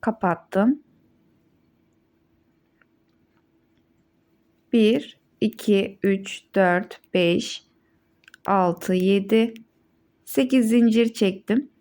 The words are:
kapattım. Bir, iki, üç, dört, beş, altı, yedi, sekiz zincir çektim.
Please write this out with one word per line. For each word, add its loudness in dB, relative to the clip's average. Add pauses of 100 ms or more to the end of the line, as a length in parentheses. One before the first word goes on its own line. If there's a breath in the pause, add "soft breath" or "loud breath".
kapattım. -2 (4000)
Bir, 2 (220)
iki, -2
üç, -4 (120)
dört, 0 (120)
beş, -2 (800)
altı, -2
yedi, 0 (720)
sekiz 0
zincir 2
çektim. -2